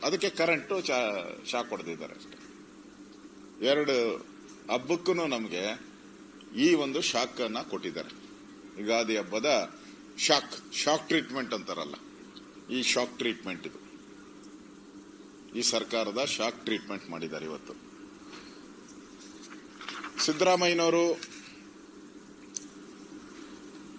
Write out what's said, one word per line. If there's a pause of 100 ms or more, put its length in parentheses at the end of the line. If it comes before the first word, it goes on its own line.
ಅದಕ್ಕೆ
ಕರೆಂಟು
ಚಾ-,
ಶಾಕ್
ಹೊಡೆದಿದ್ದಾರೆ
ಅಷ್ಟೇ. (1300)
ಎರಡು (560)
ಹಬ್ಬಕ್ಕೂ
ನಮ್ಗೆ (760)
ಈ
ಒಂದು
ಶಾಕ್
ಅನ್ನ
ಕೊಟ್ಟಿದ್ದಾರೆ. (720)
ಯುಗಾದಿ
ಹಬ್ಬದ (400)
ಶಾಕ್,
ಶಾಕ್
ಟ್ರೀಟ್ಮೆಂಟ್
ಅಂತಾರಲ್ಲ, (760)
ಈ
ಶಾಕ್
ಟ್ರೀಟ್ಮೆಂಟ್
ಇದು, (1800)
ಈ
ಸರ್ಕಾರದ
ಶಾಕ್
ಟ್ರೀಟ್ಮೆಂಟ್
ಮಾಡಿದ್ದಾರೆ
ಇವತ್ತು. (2500)
ಸಿದ್ದರಾಮಯ್ಯನವರು (2750)